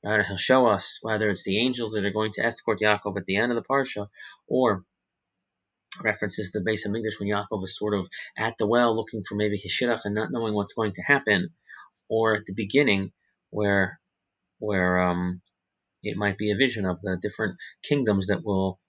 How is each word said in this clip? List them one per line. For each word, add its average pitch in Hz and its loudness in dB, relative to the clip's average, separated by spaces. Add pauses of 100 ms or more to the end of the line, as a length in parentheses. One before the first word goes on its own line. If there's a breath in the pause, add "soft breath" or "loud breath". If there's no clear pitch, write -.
Right? 104 0
And 104 4
he'll 101 -6
show 131 6
us 101 2
whether 107 0
it's 95 -2
the 101 0
angels 120 0
that 107 -2
are 101 0
going 107 -2
to - -4
escort 113 -2
Yaakov 104 2
at 90 -6
the 98 0
end 120 2
of - 0
the 117 -2
Parsha, 127 -2 (400 loud breath)
or 117 2 (1160)
references 104 -2
to 110 -4
the 90 -4
Beis 107 -2
Hamikdash 107 -4
when 101 -2
Yaakov 104 -2
is - -6
sort 104 -2
of 92 -2 (300 loud breath)
at 110 -2
the 107 0
well 117 4
looking 110 -6
for 104 -8
maybe 104 0
his - -6
shidduch 120 0
and 104 -2
not 110 -2
knowing 113 -2
what's 101 -2
going 107 -2
to 95 -12
happen, 104 2 (600 loud breath)
or 113 2
at 107 -4
the 95 -10
beginning 104 2 (400)
where, 101 2 (600)
where, 92 2
um, 90 0 (640)
it 101 -4
might 101 0
be 104 0
a 101 2
vision 110 2
of 90 -2
the 92 -2
different 104 -4 (260 loud breath)
kingdoms 104 2
that 92 -2
will 95 -2